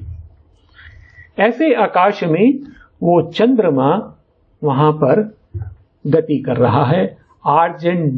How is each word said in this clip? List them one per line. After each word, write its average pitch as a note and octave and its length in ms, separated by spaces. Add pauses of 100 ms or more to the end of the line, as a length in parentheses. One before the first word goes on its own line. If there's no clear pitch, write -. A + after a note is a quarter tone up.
(1400)
ऐसे B3 340
आकाश G3+ 500
में F3+ 300 (500)
वो E3+ 180 (100)
चंद्रमा F#3 580 (760)
वहां D3 300
पर D#3 440 (680)
गति D#3 320
कर B2 180
रहा A#2+ 280
है, F#3 320 (300)
argent E3 720